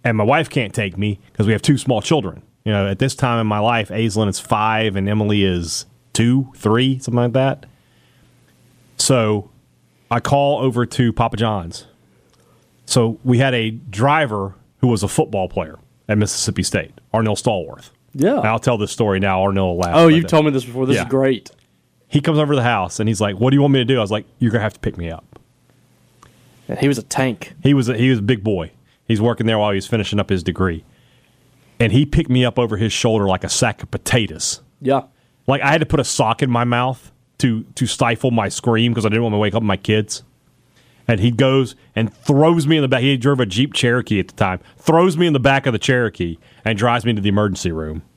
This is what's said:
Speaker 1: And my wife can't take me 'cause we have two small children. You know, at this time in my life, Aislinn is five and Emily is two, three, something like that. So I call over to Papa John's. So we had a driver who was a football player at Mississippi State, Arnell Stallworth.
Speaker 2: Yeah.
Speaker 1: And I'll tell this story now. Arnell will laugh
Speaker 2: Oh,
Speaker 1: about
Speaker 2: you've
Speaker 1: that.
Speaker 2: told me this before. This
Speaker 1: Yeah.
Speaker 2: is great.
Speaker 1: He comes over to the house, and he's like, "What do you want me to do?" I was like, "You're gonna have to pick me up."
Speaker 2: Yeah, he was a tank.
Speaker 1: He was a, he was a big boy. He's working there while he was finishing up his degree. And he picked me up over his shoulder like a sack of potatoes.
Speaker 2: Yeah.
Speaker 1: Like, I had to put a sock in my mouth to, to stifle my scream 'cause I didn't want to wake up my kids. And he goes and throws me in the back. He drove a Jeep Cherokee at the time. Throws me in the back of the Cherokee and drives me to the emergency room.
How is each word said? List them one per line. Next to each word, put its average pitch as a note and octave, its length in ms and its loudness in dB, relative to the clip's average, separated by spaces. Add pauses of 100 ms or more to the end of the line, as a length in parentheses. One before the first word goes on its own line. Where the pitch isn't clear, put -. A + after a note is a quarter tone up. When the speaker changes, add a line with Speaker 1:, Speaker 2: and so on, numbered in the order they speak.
Speaker 1:
And A#2 140 0
my G#2+ 60 2
wife C#3+ 260 2
can't A2+ 240 -4
take G2+ 240 -4
me G#2 200 -2 (140)
'cause G#2+ 140 0
we A2 60 2
have G#2 100 -2
two C#3+ 160 4
small A2+ 240 -2
children. G2+ 400 -2 (220)
You G#2+ 80 -2
know, G2+ 140 0
at G2 120 -4
this C3+ 160 0
time A#2+ 260 0
in A2 60 0
my G#2 120 0
life, A2 300 0
Aislinn G#2+ 400 0
is F#2 120 -4
five A2 560 0
and G2 120 -2
Emily G#2 360 2
is F2 420 -2 (260)
two, B2+ 440 0
three, B2+ 420 0
something A#2+ 240 -6
like A#2+ 100 0
that. C3 320 0 (1300)
So G#2+ 520 0 (600)
I A#2+ 100 0
call C#3+ 400 0
over A#2+ 260 0
to A#2 260 0
Papa A2+ 240 -2
John's. G2+ 500 -4 (1000)
So A2+ 380 0
we B2 140 2
had C3 160 2
a A2+ 160 -2
driver A2+ 840 -2 (240)
who B2+ 100 2
was A2 140 2
a G2+ 60 -2
football F#2+ 400 -2
player D#2+ 300 -8 (300)
at G#2 100 2
Mississippi G#2 440 -2
State, E2+ 300 -4 (200)
Arnell A2 280 0
Stallworth. F#2 500 -4 (240)
Speaker 2:
Yeah. F#3+ 240 2
Speaker 1:
And - 80 0
I'll A2 120 0
tell A#2+ 200 0
this G#2 140 -4
story G2+ 280 0
now. F#2+ 200 0
Arnell G2 280 0
will F2 100 -2
laugh F2 160 -2
Speaker 2:
Oh, D3+ 100 6
Speaker 1:
about - 40 8
Speaker 2:
you've D#3+ 160 6
Speaker 1:
that. - 60 -8
Speaker 2:
told D#3 160 4
me D3+ 60 2
this C3 120 -2
before. B2 220 -4
This B2+ 100 2
Speaker 1:
Yeah. F#2+ 60 0
Speaker 2:
is - 60 -6
great. C3 420 0 (580)
Speaker 1:
He D3 120 2
comes D3+ 180 0
over D3+ 140 0
to C#3+ 40 2
the B2+ 60 2
house, G#2+ 380 -2
and G#2+ 80 0
he's G#2 120 -2
like, G2+ 180 -2
"What A#2+ 120 2
do C#3 60 4
you C#3+ 40 6
want C#3 140 4
me C3+ 60 4
to B2 40 0
do?" B2 140 0
I - 20 0
was G#2 120 -2
like, G#2+ 140 -4 (120)
"You're A#2 140 2
gonna A2 100 0
have G#2+ 120 -4
to - 60 -20
pick - 160 -6
me E2+ 140 -8
up." E2 140 -14 (1400)
Speaker 2:
Yeah, - 120 -4
he C#3 80 2
was C#3+ 100 0
a G#2+ 40 -10
tank. - 500 -4 (100)
Speaker 1:
He C#3 120 4
was B2+ 140 2
a, A#2+ 80 -2
he A#2+ 140 2
was A#2+ 100 2
a - 20 -2
big G#2 220 0
boy. G2 260 -2 (360)
He's A2 140 0
working A2+ 260 0
there A2+ 120 2
while G#2 140 2
he G2 40 0
was F#2+ 100 -4
finishing G#2 340 -2
up F#2+ 100 -6
his F#2+ 120 0
degree. E2+ 420 -2 (960)
And A2+ 140 0
he C#3 140 4
picked D#3 240 0
me B2+ 140 4
up A#2+ 140 -2
over A2 180 0
his G#2 160 -2
shoulder A2 340 0
like F#2+ 180 0
a F#2 40 -8
sack - 340 -2
of - 80 -16
potatoes. - 720 -4 (180)
Speaker 2:
Yeah. C3 220 0 (440)
Speaker 1:
Like, C3+ 160 0
I C#3 100 2
had E3 80 2
to D#3 60 0
put D3 140 0
a B2 40 -2
sock - 380 0
in C3+ 80 0
my A#2+ 140 0
mouth A#2+ 480 -4 (260)
to, A2+ 260 0 (100)
to B2+ 120 -2
stifle A#2 440 0
my A2 180 0
scream A#2 460 0
'cause G#2+ 100 -2
I G#2+ 60 2
didn't A2+ 140 0
want A2 100 -2
to G#2 40 0
wake G#2 160 0
up A2+ 80 0
my G2+ 140 0
kids. G#2+ 460 -2 (840)
And A2+ 140 0
he A#2 100 4
goes C3 460 0 (180)
and A2 180 -2
throws D3+ 540 2
me D#3+ 100 4
in D3+ 60 2
the C3+ 60 0
back. B2+ 140 0
He C#3 140 2
drove C3 220 2
a B2 80 2
Jeep A2 280 -2
Cherokee A#2+ 440 0
at F2+ 100 -2
the - 60 -20
time. F#2 240 -2 (200)
Throws E3 380 2
me F3 120 2
in D#3 60 2
the C#3+ 60 2
back C3+ 260 2
of C3+ 60 0
the A2 60 -2
Cherokee G#2 600 -2 (260)
and A2 120 0
drives A#2+ 280 0
me A#2+ 80 0
to G#2 80 -2
the G2 80 0
emergency G2+ 420 0
room. D#2 320 -8 (140)